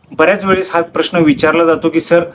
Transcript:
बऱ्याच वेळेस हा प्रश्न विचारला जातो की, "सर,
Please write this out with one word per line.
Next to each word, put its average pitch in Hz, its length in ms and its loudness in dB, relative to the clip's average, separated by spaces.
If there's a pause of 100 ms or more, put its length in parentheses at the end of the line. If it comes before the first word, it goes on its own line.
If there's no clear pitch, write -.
(180)
बऱ्याच 190 280 0
वेळेस 185 280 -2
हा 170 80 0
प्रश्न 170 360 -4
विचारला 156 480 2
जातो 160 240 0
की, 160 100 0
"सर, 170 220 2 (140)